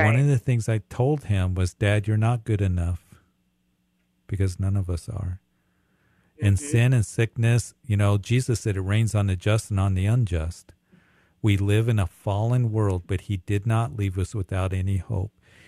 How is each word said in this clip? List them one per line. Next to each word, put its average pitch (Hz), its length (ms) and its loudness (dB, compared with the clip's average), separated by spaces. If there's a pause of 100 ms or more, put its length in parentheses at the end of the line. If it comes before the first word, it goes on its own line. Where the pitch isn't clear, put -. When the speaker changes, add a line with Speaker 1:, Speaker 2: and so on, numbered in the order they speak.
Speaker 1:
one 107 140 4
Speaker 2:
Right. 131 40 4
Speaker 1:
of 143 60 4
the 143 120 4
things 117 300 0
I 110 100 0
told 139 460 -2
him 92 300 0
was, 90 180 -2
"Dad, 104 340 0
you're 107 120 0
not 113 260 0
good 107 160 -2
enough, 90 600 -2 (1040)
because 95 340 -4
none 98 160 0
of 90 140 -4
us 85 180 -6
are." 92 320 -8 (1040)
And 98 160 4
Speaker 2:
Mm-hmm. - 80 -6
Speaker 1:
sin 120 260 2
and 117 140 2
sickness, 117 640 0 (140)
you 104 100 0
know, 101 220 2
Jesus 120 420 0
said 104 160 -4
it 95 60 -4
rains 104 320 0
on 101 140 2
the 95 60 2
just 104 360 -2
and 98 100 0
on 95 140 2
the 92 100 0
unjust. 90 680 -2 (640)
We 104 160 2
live 104 320 2
in 113 100 2
a 95 80 2
fallen 113 640 -2
world, 101 360 0
but 95 160 -4
he 101 160 -4
did 101 280 -4
not 113 300 -2
leave 98 220 -2
us 92 160 -4
without 95 400 -4
any 95 240 -2
hope, 98 340 -6 (360)